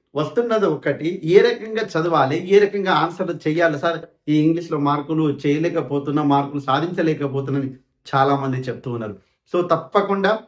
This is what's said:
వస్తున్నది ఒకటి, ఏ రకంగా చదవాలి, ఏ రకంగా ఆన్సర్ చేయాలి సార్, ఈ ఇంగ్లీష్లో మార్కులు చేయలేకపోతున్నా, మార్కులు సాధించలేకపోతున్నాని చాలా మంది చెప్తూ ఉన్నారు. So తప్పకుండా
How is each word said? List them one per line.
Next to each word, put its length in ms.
వస్తున్నది 500
ఒకటి, 580
ఏ 140
రకంగా 440
చదవాలి, 720
ఏ 40
రకంగా 340
ఆన్సర్ 560
చేయాలి 300
సార్, 200
ఈ 140
ఇంగ్లీష్లో 360
మార్కులు 680
చేయలేకపోతున్నా, 760
మార్కులు 380
సాధించలేకపోతున్నాని 1120
చాలా 220
మంది 200
చెప్తూ 340
ఉన్నారు. 260
So 80
తప్పకుండా 840